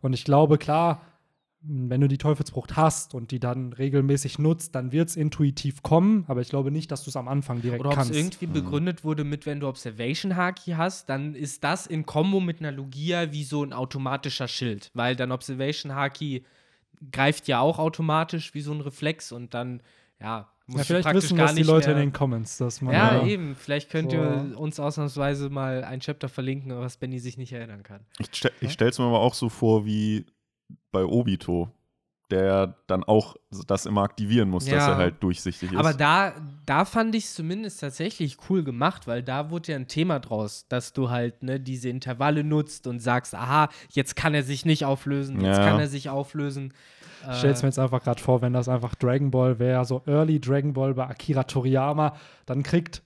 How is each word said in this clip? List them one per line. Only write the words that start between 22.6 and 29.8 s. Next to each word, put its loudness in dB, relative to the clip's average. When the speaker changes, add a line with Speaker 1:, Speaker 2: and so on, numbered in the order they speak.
Speaker 1:
man 0
Speaker 2:
Ja, 6
Speaker 3:
Ja. 2
Speaker 2:
eben. -2
Vielleicht -4
könnt -2
Speaker 1:
So. 0
Speaker 2:
ihr -2
uns -6
ausnahmsweise -2
mal -4
ein -8
Chapter -6
verlinken, -6
was -8
Benny -8
sich -10
nicht -12
erinnern -14
kann. -20
Speaker 3:
Ich -8
stell-, 0
ich -4
Speaker 2:
Ja? -4
Speaker 3:
stell's 2
mir 2
aber 6
auch 4
so -2
vor 2